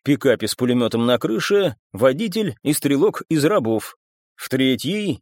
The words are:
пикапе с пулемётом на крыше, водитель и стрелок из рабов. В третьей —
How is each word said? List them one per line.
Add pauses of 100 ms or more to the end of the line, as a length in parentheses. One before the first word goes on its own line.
пикапе
с
пулемётом
на
крыше, (160)
водитель
и
стрелок
из
рабов. (380)
В
третьей —